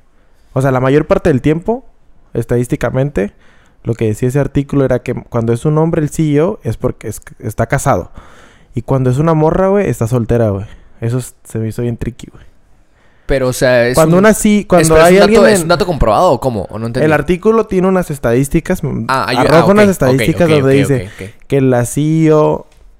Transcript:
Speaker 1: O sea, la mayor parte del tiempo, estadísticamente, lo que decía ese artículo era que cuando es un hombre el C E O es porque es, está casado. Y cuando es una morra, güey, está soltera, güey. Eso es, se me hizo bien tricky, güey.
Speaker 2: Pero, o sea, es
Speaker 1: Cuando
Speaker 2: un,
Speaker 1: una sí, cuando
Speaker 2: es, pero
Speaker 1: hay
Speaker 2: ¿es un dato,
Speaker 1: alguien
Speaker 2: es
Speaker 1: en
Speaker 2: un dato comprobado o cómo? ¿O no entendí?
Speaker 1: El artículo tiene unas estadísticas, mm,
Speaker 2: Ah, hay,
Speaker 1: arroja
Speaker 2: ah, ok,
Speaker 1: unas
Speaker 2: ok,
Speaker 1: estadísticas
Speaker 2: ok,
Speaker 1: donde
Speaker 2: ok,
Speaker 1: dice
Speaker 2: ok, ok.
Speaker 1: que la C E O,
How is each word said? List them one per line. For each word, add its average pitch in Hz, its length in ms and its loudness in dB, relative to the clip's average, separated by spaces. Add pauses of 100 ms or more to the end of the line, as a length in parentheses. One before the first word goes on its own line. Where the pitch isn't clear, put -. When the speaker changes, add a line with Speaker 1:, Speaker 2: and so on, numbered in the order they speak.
(540)
Speaker 1:
O 135 80 -2
sea, 135 100 0
la 127 80 0
mayor 135 280 2
parte 190 220 0
del 127 120 0
tiempo, 175 440 -2 (480)
estadísticamente, 127 1000 -4 (500)
lo 120 120 -4
que 113 100 -4
decía 110 240 -2
ese 139 100 -2
artículo 139 460 -2
era 127 140 0
que 123 160 -8
cuando 117 360 -4
es 120 140 -2
un 151 140 0
hombre 165 220 -2
el 147 80 -4
C 151 260 -2
E 147 60 2
O 196 220 -4
es 110 140 -6
porque 120 300 -6
es, - 140 -12 (180)
está 113 260 -6
casado. 135 460 -2 (640)
Y 120 80 -6
cuando 131 260 -2
es 123 80 0
una 160 160 2
morra, 160 340 0
güey, 196 220 0
está 117 180 -4
soltera, 117 420 0
güey. 98 160 -6 (360)
Eso 117 160 -4
es, - 260 -12
se - 160 -10
me 110 80 -6
hizo 110 140 -8
bien 120 160 -4
tricky, - 340 -10
güey. - 140 -20 (800)
Speaker 2:
Pero, 135 220 -2
o 127 60 -2
sea, 127 340 2
es 123 80 -2
Speaker 1:
Cuando 165 220 4
Speaker 2:
un, 190 80 4
Speaker 1:
una 220 80 6
sí, 208 340 0
cuando 170 160 4
Speaker 2:
es, 160 80 4
pero 160 140 6
Speaker 1:
hay 180 100 6
Speaker 2:
¿es 196 60 6
un 202 60 4
dato, 220 120 4
Speaker 1:
alguien 208 140 6
Speaker 2:
es 190 60 2
Speaker 1:
en 165 40 -4
Speaker 2:
un 156 60 -6
dato 175 160 0
comprobado 143 460 2
o 123 100 0
cómo? 113 280 -4
¿O - 80 -12
no 113 100 -8
entendí? 127 180 -2
Speaker 1:
El 156 80 2
artículo 185 540 0
tiene 185 200 0
unas 185 240 -2
estadísticas, 139 720 -2
mm, 123 240 -6
Speaker 2:
Ah, 127 220 0
hay, 127 80 -2
Speaker 1:
arroja 143 220 4
Speaker 2:
ah, 165 40 4
ok, 180 80 2
Speaker 1:
unas 208 140 4
Speaker 2:
ok, 196 60 4
Speaker 1:
estadísticas 135 580 0
Speaker 2:
ok, 156 60 2
Speaker 1:
donde 135 180 2 (100)
Speaker 2:
ok, 131 60 -2
Speaker 1:
dice 110 260 -2
Speaker 2:
ok, 95 140 -14 (100)
ok. - 80 -20
Speaker 1:
que 139 140 0
la 123 240 2
C 143 160 -6 (240)
E 156 80 4
O, 151 340 0 (320)